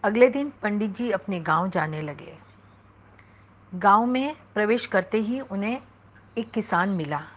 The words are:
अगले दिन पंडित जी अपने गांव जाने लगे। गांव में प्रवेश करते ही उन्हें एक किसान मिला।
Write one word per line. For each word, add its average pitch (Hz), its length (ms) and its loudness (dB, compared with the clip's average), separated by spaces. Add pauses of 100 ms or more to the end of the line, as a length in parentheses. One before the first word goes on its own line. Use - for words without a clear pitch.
अगले 226 240 6
दिन 277 240 -2 (100)
पंडित 208 280 0
जी 233 200 -6
अपने 190 300 -4
गांव 160 280 0
जाने 156 340 -2
लगे। 147 360 -12 (1400)
गांव 202 320 6
में 262 300 -2 (180)
प्रवेश 208 320 0
करते 190 320 0
ही 226 220 -2
उन्हें 208 420 -6 (560)
एक 226 120 -8
किसान 190 380 0
मिला। 156 320 -4 (160)